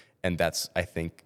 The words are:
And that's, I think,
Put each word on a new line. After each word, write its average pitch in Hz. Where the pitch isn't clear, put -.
And 87
that's, 82
I 90
think, 82